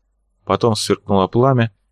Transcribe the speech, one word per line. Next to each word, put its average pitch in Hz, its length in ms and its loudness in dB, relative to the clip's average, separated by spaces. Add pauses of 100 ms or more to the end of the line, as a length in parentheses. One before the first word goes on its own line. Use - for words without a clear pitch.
(440)
Потом 107 320 0
сверкнуло 98 500 -2
пламя, 120 460 0 (200)